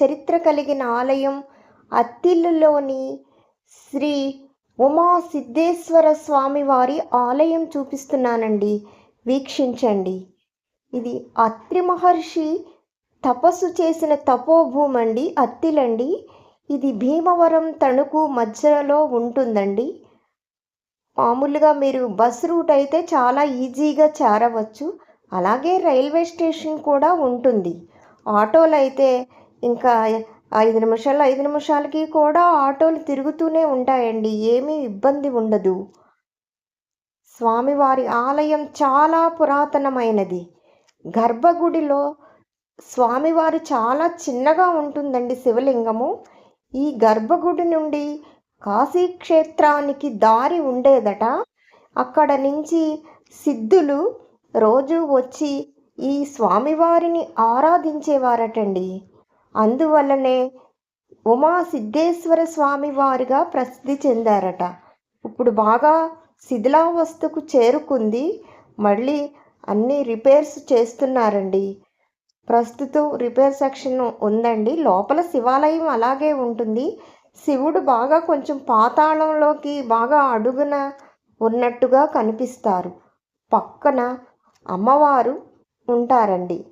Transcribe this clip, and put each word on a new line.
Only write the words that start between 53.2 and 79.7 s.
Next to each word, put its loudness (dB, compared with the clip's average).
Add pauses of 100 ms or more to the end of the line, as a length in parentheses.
సిద్ధులు 0 (360)
రోజు 2
వచ్చి -2 (240)
ఈ -4
స్వామివారిని 0 (100)
ఆరాధించేవారటండి. 0 (540)
అందువల్లనే 2 (760)
ఉమా 2
సిద్ధేశ్వర -2
స్వామివారుగా -2
ప్రసిద్ధి -4
చెందారట. 0 (600)
ఇప్పుడు -2
బాగా 2 (380)
శిథిలావస్థకు 0 (140)
చేరుకుంది. 0 (340)
మళ్ళీ -2 (340)
అన్ని 0
రిపేర్స్ 0
చేస్తున్నారండి. 0 (680)
ప్రస్తుతం -2
రిపేర్ 0
సెక్షన్ -4 (100)
ఉందండి. -2
లోపల 0
శివాలయం 0
అలాగే 0
ఉంటుంది. -4 (360)
శివుడు 0
బాగా 2
కొంచెం -2
పాతాళంలోకి 2